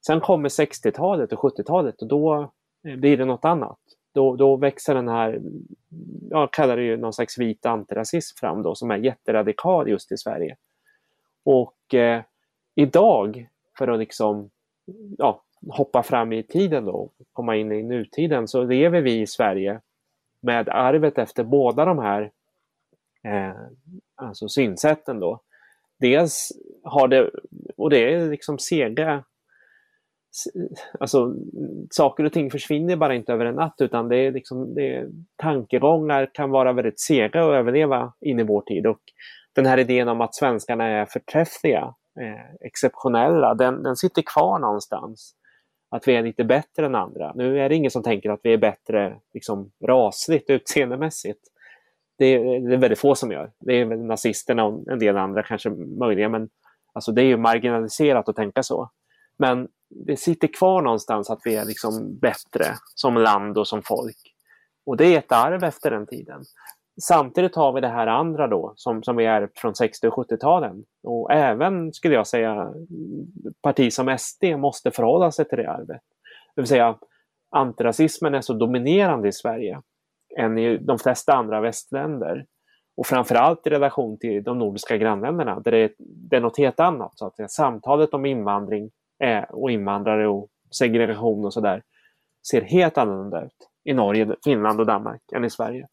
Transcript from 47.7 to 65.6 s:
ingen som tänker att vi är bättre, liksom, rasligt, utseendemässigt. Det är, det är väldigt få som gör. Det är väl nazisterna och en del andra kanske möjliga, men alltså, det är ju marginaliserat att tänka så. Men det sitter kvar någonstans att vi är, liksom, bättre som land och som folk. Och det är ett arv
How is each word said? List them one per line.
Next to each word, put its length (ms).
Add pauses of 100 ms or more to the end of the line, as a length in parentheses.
ingen 160
som 120
tänker 260
att 140
vi 100
är 40
bättre, 580 (180)
liksom, 380 (120)
rasligt, 680
utseendemässigt. 880 (800)
Det 80
är, 140
det 340
är 40
väldigt 220
få 160
som 160
gör. 280
Det 140
är 120
väl 140
nazisterna 640
och 220
en 120
del 180
andra 260
kanske 260
möjliga, 600
men 200 (440)
alltså, 180
det 100
är 40
ju 120
marginaliserat 920
att 60
tänka 280
så. 260 (480)
Men 300 (220)
det 280
sitter 300
kvar 340
någonstans 480
att 160
vi 100
är, 100
liksom, 540
bättre 460 (300)
som 220
land 400
och 100
som 140
folk. 360 (680)
Och 120
det 80
är 120
ett 140
arv 320